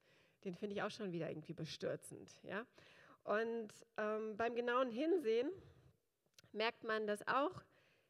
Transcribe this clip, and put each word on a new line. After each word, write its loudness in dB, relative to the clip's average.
den -4
finde -6
ich 0
auch 0
schon -4
wieder -2
irgendwie -8
bestürzend, -6
ja. -6
Und, 0
ähm, -2
beim 2
genauen 4
Hinsehen 4
merkt 0
man, 2
dass -2
auch 2